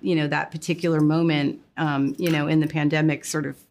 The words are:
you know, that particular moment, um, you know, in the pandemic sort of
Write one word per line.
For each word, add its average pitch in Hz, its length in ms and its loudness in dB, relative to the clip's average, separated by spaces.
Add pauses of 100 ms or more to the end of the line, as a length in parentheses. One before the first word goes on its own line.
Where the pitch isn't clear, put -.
you 180 140 0
know, 151 120 2
that 147 240 -2
particular 165 500 -2
moment, 156 580 2 (160)
um, 139 420 0
you 175 120 -2
know, 151 180 0
in 156 140 2
the 151 60 0
pandemic 151 580 0
sort 156 200 -4
of 139 120 -10 (140)